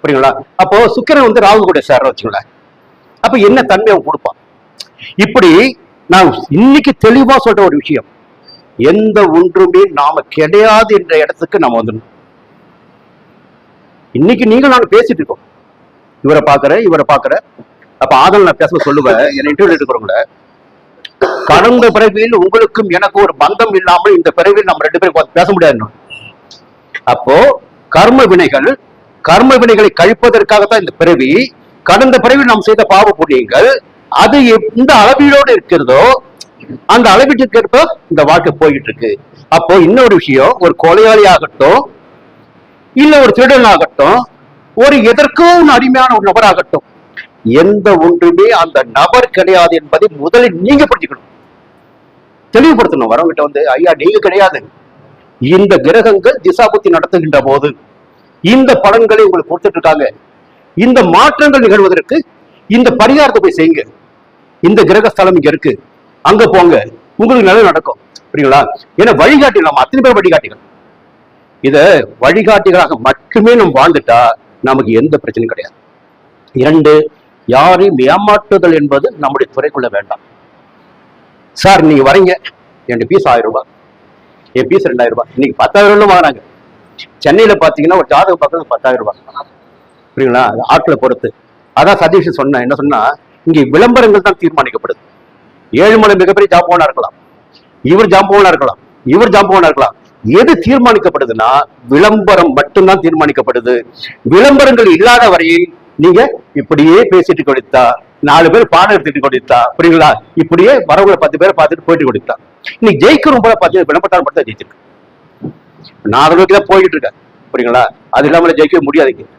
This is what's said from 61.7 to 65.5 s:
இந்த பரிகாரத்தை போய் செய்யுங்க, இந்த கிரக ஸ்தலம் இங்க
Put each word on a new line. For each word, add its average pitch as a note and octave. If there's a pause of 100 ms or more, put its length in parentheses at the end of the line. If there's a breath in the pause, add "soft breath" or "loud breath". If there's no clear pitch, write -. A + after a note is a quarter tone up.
இந்த B3 (120)
பரிகாரத்தை C4
போய் F#3+
செய்யுங்க, D#3+ (880)
இந்த G#3+
கிரக G#3
ஸ்தலம் F#3+
இங்க D3